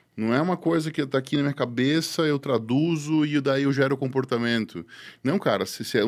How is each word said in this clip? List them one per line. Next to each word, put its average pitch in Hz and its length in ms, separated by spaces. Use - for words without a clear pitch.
Não 113 160
é 131 80
uma 175 160
coisa 165 360
que 147 140
tá 131 120
aqui 131 180
na 143 60
minha 143 120
cabeça, 139 680
eu 147 160
traduzo 147 880
e 147 140
daí 139 240
eu 135 80
gero 135 240
o - 20
comportamento. 120 880
Não, 160 160
cara, 101 260
se, - 180
se, 120 240